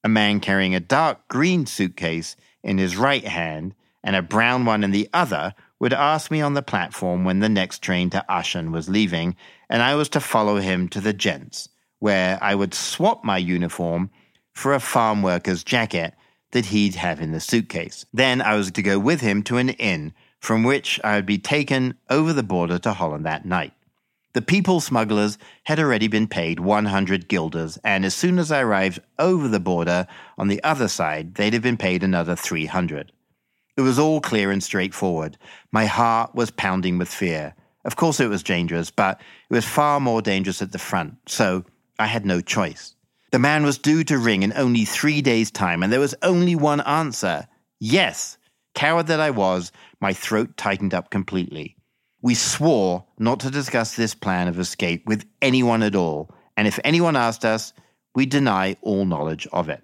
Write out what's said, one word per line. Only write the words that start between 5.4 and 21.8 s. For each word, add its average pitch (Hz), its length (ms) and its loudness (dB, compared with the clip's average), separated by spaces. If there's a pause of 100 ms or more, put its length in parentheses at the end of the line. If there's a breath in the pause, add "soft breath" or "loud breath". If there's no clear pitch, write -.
would 123 140 2
ask 151 360 0
me 156 120 0
on 143 120 0
the 139 80 0
platform 90 600 -2
when 92 160 2
the 107 80 2
next 98 320 0
train 90 300 0
to 95 180 -2
Aachen 85 420 -4
was 80 180 -6
leaving, 90 460 0 (340 loud breath)
and 117 140 2
I 139 140 2
was 151 140 0
to 143 100 0
follow 104 380 0
him 92 320 0
to 104 100 -6
the 104 120 0
gents, 85 560 -6 (300)
where 95 420 2
I 101 140 0
would 98 200 0
swap - 500 -2
my 98 140 0
uniform 87 720 -2 (420 soft breath)
for 139 220 0
a 127 60 0
farm 107 420 2
worker's 90 420 0
jacket 107 500 -2 (380 soft breath)
that 120 140 2
he'd 101 280 2
have 85 260 -4
in 80 120 -4
the 80 80 -4
suitcase. 85 720 -4
Then 127 280 2
I 107 140 2
was 98 160 0
to 98 120 -4
go 98 160 2
with 139 220 2
him 104 240 0
to 120 120 -2
an 127 140 2
inn, 82 440 -4 (240 soft breath)
from 113 240 0
which - 400 0
I 104 140 0
would 98 100 0
be 101 120 0
taken 135 600 -2 (100)